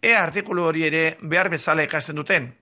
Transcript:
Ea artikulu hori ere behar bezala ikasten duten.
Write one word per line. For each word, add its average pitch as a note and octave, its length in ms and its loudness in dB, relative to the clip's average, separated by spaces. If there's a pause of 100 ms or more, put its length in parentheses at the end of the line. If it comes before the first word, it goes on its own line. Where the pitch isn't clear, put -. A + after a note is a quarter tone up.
Ea A3+ 220 4
artikulu F3+ 460 -4
hori D#3+ 180 0
ere D#3+ 160 2 (180)
behar F3 280 0
bezala D#3 340 0
ikasten D3+ 320 -6
duten. D3 460 -2